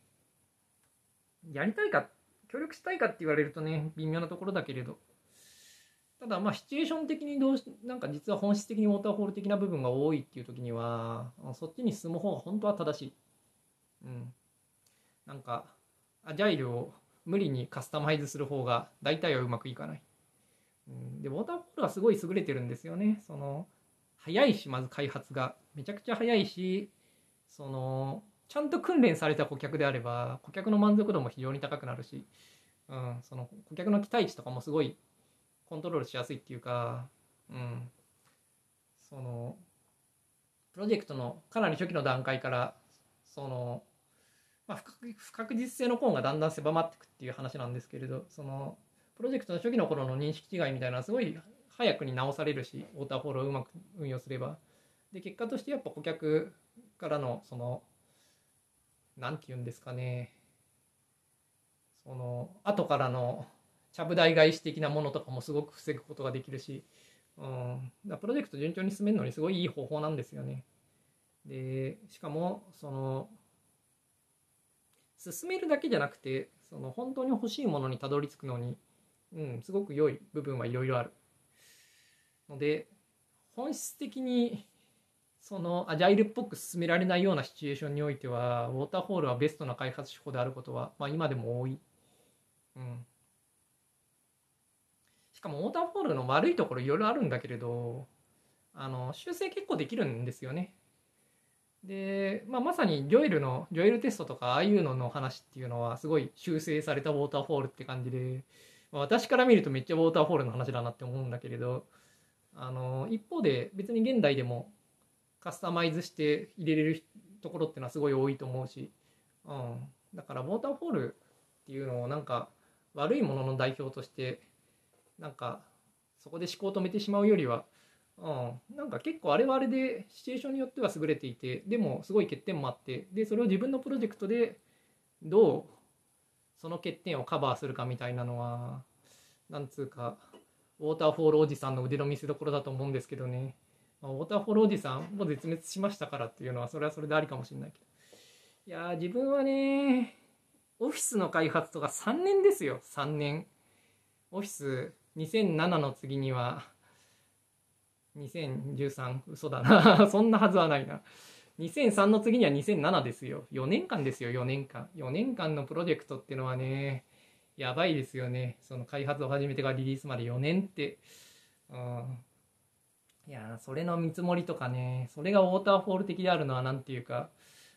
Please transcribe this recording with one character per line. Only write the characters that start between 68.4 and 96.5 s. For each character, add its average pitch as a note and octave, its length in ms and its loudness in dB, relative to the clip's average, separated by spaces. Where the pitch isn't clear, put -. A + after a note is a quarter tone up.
ェ - 20 -6
ク - 80 -10
ト D3 80 -12
順 D#3 160 -2
調 F#3+ 80 -4
に G3 80 0
進 G3+ 160 -2
め G#3 60 4
る G#3+ 60 4
の C3 60 0
に B2 80 -4
す - 80 -8
ご E3+ 100 0
い F#3 100 0
い F3+ 40 0
い - 40 0
方 C3 180 -6
法 D3+ 140 -4
な D3+ 100 -2
ん D#3 60 -2
で B2+ 60 -6
す - 120 -14
よ C3+ 80 -10
ね。 C3 220 -8
で、 C3+ 520 -6
し - 80 -20
か D#3+ 100 -10
も、 F3 440 -2
そ D3 180 -14
の、 C3+ 380 -4
進 F3+ 320 -10
め F#4 100 0
る E4+ 100 -2
だ D4 100 4
け D#4+ 100 -2
じ A3+ 80 4
ゃ - 20 4
な C#3+ 100 2
く - 80 -12
て、 - 340 -4
そ D#3 100 -14
の、 C3 120 -8
本 B3+ 240 -6
当 C4 100 -2
に C4+ 60 0
欲 A3+ 180 0
し B3 140 -6
い B3+ 40 0
も D3+ 120 2
の C3 100 -2
に B2+ 100 -4
た C#3 100 -8
ど C#3+ 120 2
り C#3+ 80 -4
着 - 100 -18
く C#3+ 80 -14
の B2 120 -6
に、 A#2+ 180 -6
う D#3+ 80 -8
ん、 B2 200 -8
す F#3+ 100 -12
ご G3 120 0
く E3+ 100 -10
良 D3 160 4
い - 100 -8
部 D3+ 100 -4
分 C3+ 160 -4
は B2 80 -2
い A#2+ 60 -2
ろ B2+ 120 -2
い C3 40 0
ろ B2+ 100 2
あ A#2+ 40 0
る。 - 100 -8
の C#3+ 100 -14
で、 D3+ 300 0
本 C4+ 200 -4
質 - 220 -10
的 C4+ 240 -8
に、 A#3+ 460 0
そ G3 180 -10
の、 F3 320 -2
ア D#3 60 0
ジ E3+ 80 4
ャ G3 80 10
イ G#3 40 8
ル A3 60 6
っ G#3+ 40 6
ぽ G#3+ 180 -4
く D3+ 120 -10
進 - 240 -8
め E3+ 60 2
ら E3 120 4
れ F#3 60 4
な F3+ 120 4
い F3+ 60 4
よ G3 100 6
う - 20 4
な C#3 80 2
シ - 120 -10
チ D#3 120 -10
ュ C#3+ 40 -2
エ - 20 -2
ー C#3 40 -4
シ D3+ 100 -8
ョ - 20 -4
ン C#3+ 60 -4
に D3 80 0
お D3 80 0
い C3+ 80 -4
て C3+ 100 -8
は、 A#2+ 400 0
ウ B2+ 60 -6
ォ C3 100 -2
ー - 20 -4
タ F#3 120 -4
ー F3+ 80 -4
フ G3+ 80 -2
ォ F3+ 40 2
ー - 40 2
ル C#3 60 2
は B2 80 2
ベ C#3+ 120 4
ス D#3 80 -2
ト D3+ 100 -8
な B2 80 -4
開 C3 160 -4
発 C3 220 -12
手 - 60 -18
法 C#3 140 -12
で B2+ 60 -4
あ B2 60 2
る C3 80 -4
こ B2+ 100 -14
と B2+ 120 -10
は、 B2 240 -6
ま C#3+ 80 -6
あ、 - 20 -4
今 D#3 200 0
で C3+ 60 0
も A#2+ 260 -4
多 B2+ 60 -2
い。 C3+ 140 -6
う C3 40 -16
ん。 B2 260 -12
し - 80 -20
か G3 80 -10
も、 C#3+ 120 -4
ウ F3+ 40 0
ォ A#3+ 40 0
ー - 20 -2
タ E4+ 100 -2
ー E4+ 100 0
フ G4+ 100 -4
ォ F4 40 0
ー C#4 40 2
ル D#3+ 60 2
の B2+ 140 -2
悪 E3 220 6